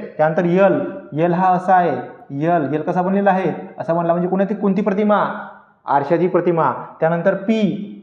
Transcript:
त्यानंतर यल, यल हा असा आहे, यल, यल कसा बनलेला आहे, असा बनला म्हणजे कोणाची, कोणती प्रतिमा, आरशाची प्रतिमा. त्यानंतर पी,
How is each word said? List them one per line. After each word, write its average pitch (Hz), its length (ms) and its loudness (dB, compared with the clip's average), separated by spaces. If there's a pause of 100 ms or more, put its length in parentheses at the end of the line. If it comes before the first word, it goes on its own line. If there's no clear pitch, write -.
(180)
त्यानंतर 160 260 2
यल, 175 360 4 (320)
यल 165 200 0
हा 185 160 2
असा 180 260 2
आहे, 175 220 2 (340)
यल, 147 440 0
यल 156 60 0
कसा 175 220 -2
बनलेला 196 280 2
आहे, 180 220 0 (260)
असा - 140 -4
बनला 170 200 0
म्हणजे 175 160 0
कोणाची, 190 260 0
कोणती 196 280 0
प्रतिमा, 208 420 2 (600)
आरशाची 151 420 2
प्रतिमा. 170 440 2 (280)
त्यानंतर 170 340 0
पी, 214 520 -2 (160)